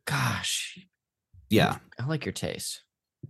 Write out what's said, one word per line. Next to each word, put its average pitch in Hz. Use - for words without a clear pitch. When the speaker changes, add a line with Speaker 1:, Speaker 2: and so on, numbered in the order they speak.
Speaker 1:
Gosh. -
Speaker 2:
Yeah. 95
Speaker 1:
I 120
like 151
your 95
taste. -